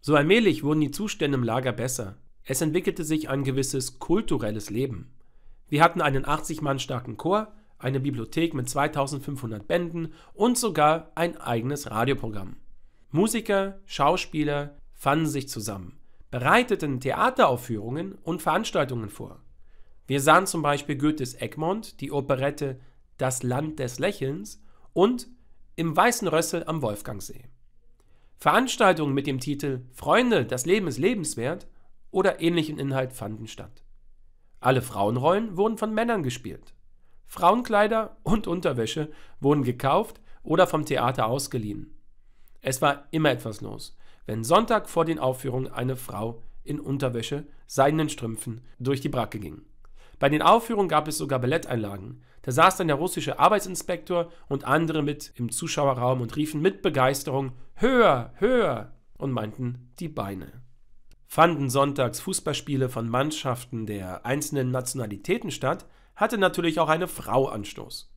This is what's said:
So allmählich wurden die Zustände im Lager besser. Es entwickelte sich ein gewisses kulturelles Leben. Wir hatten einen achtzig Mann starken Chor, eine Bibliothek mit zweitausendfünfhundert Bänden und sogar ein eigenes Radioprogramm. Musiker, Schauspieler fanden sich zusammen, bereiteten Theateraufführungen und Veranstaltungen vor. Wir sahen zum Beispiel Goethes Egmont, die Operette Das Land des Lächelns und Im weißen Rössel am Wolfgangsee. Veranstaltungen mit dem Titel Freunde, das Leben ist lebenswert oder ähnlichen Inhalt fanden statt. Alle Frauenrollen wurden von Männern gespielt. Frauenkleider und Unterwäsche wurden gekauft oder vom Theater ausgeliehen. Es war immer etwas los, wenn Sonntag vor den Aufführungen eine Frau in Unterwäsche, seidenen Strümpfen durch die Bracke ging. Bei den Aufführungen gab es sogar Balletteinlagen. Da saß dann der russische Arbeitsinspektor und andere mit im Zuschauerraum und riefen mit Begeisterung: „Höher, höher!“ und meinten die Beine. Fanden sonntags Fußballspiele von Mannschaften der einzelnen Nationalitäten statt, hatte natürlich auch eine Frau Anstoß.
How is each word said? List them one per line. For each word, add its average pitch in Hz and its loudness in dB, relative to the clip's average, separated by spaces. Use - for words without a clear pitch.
So 147 2
allmählich 180 4
wurden 156 2
die 143 0
Zustände 151 -2
im 123 0
Lager 120 0
besser. 117 -6
Es 135 -2
entwickelte 165 0
sich 156 -2
ein 139 -2
gewisses 131 -4
kulturelles 123 0
Leben. 104 -4
Wir 147 2
hatten 170 6
einen 135 2
achtzig 151 -2
Mann 139 0
starken 120 -6
Chor, 208 0
eine 135 -2
Bibliothek 139 -2
mit 123 -4
zweitausendfünfhundert 139 -4
Bänden 170 -2
und 240 4
sogar 160 2
ein 165 -2
eigenes 127 -4
Radioprogramm. 107 -2
Musiker, 196 0
Schauspieler 143 0
fanden 151 2
sich 139 -4
zusammen, 98 -8
bereiteten 151 2
Theateraufführungen 143 0
und 165 -6
Veranstaltungen 127 -2
vor. - -14
Wir 139 0
sahen 160 8
zum 170 -4
Beispiel 143 -2
Goethes 143 0
Egmont, 165 -6
die 139 -8
Operette 139 -2
Das 127 -2
Land 147 -2
des 123 -6
Lächelns 170 -4
und 233 2
Im 160 -2
weißen 220 4
Rössel 165 0
am 156 -2
Wolfgangsee. 107 -6
Veranstaltungen 180 4
mit 139 0
dem 131 -2
Titel 135 -4
Freunde, 196 4
das 127 -4
Leben 185 4
ist 123 -4
lebenswert 165 -2
oder 185 2
ähnlichen 160 0
Inhalt 135 -2
fanden 110 -10
statt. - -16
Alle 127 4
Frauenrollen 135 0
wurden 214 2
von 220 -4
Männern 220 0
gespielt. - -8
Frauenkleider 214 4
und 208 4
Unterwäsche 151 -2
wurden 143 4
gekauft 135 0
oder 170 4
vom 151 0
Theater 127 0
ausgeliehen. 113 -4
Es 131 -2
war 143 0
immer 156 4
etwas 113 -6
los, 107 -12
wenn 110 -4
Sonntag 208 4
vor 165 0
den 160 -2
Aufführungen 131 -2
eine 127 -4
Frau 113 -8
in 147 -6
Unterwäsche, 135 -4
seidenen 147 2
Strümpfen 113 -8
durch 131 0
die 156 -4
Bracke 113 -4
ging. 80 -12
Bei 139 4
den 151 2
Aufführungen 208 4
gab 156 2
es 151 -4
sogar 135 -2
Balletteinlagen. 120 -4
Da 131 -6
saß 165 6
dann 175 0
der 147 4
russische 165 -4
Arbeitsinspektor 175 2
und 139 -4
andere 156 2
mit - -6
im 120 -4
Zuschauerraum 131 0
und 117 -6
riefen 151 -2
mit 196 2
Begeisterung: 135 0
„Höher, 196 4
höher!“ 190 2
und 139 -4
meinten 120 -6
die 170 -8
Beine. 98 -10
Fanden 156 4
sonntags 139 0
Fußballspiele 135 -2
von 117 -4
Mannschaften 123 -4
der 95 -8
einzelnen 135 -2
Nationalitäten 127 -4
statt, 147 -2
hatte 220 0
natürlich 170 2
auch 160 2
eine 165 0
Frau 131 0
Anstoß. - -12